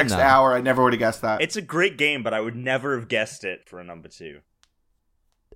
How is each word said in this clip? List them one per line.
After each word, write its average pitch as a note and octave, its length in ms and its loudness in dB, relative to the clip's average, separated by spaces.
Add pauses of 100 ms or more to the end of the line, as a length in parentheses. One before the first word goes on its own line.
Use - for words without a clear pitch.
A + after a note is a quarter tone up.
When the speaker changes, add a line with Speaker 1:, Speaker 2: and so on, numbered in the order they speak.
Speaker 1:
next A#2 100 0
Speaker 2:
though. F#2 80 0
Speaker 1:
hour. C3+ 340 6
I B2 60 0
never B2+ 220 2
would B2 100 4
have A2+ 60 0
guessed A2+ 240 -2
that. A2 180 -2
Speaker 3:
It's - 160 -6
a G#3 40 -8
great E3 360 -2
game, C#3+ 260 -2
but A2+ 100 -4
I A2 60 -2
would A2+ 160 -6
never C3 420 -4
have A#2 120 -10
guessed G#2+ 340 -4
it F#2 240 -10
for F2+ 120 -18
a F2 40 -16
number E2 240 -18
two. D2+ 320 -18 (1160)